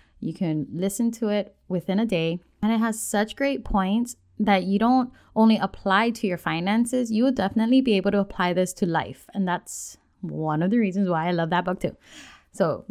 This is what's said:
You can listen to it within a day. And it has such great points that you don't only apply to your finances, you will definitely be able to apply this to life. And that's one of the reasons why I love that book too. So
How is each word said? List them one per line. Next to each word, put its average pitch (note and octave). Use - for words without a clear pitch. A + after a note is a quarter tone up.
You D#3+
can D#3
listen G3
to A3+
it G#3
within F#3
a A#3
day. E3
And A3
it A#3
has A3
such G#3+
great C#4
points G#3
that G3
you G3
don't B3
only A3
apply G3
to A#3
your F3+
finances, A3
you A3
will C4+
definitely A3+
be A#3+
able F#3+
to G3+
apply F3+
this F#3
to G3+
life. C#3
And F#3+
that's -
one D#3
of F#3
the A#3+
reasons G3
why E3
I F3+
love E3
that F3+
book F#3
too. -
So D#3